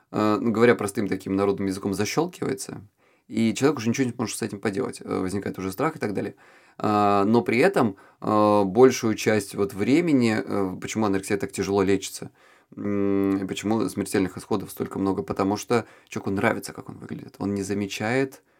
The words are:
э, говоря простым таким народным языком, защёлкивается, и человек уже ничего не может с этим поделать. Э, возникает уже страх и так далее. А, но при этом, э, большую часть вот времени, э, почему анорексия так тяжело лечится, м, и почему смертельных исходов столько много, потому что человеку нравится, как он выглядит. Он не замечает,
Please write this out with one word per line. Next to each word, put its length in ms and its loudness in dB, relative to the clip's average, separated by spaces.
э, 300 2
говоря 340 4
простым 320 -4
таким 280 -4
народным 320 0
языком, 260 -4
защёлкивается, 880 -4
и 260 0
человек 240 2
уже 100 -2
ничего 180 0
не 100 -6
может 200 -6
с 60 -4
этим 180 -8
поделать. 440 -4
Э, 160 -4
возникает 380 -6
уже 120 -4
страх 260 -4
и 20 -16
так 140 -4
далее. 220 -6
А, 460 4
но 180 6
при 160 2
этом, 380 2
э, 440 4
большую 500 6
часть 400 0
вот 200 -2
времени, 600 4
э, 360 -2
почему 260 -2
анорексия 300 0
так 160 -6
тяжело 300 0
лечится, 480 0
м, 680 0
и 40 -6
почему 420 -2
смертельных 480 -2
исходов 340 -6
столько 280 -6
много, 240 0
потому 340 -2
что 280 -2
человеку 220 -6
нравится, 420 -4
как 160 -16
он 100 -16
выглядит. 400 -14
Он 160 -4
не 80 -4
замечает, 800 -4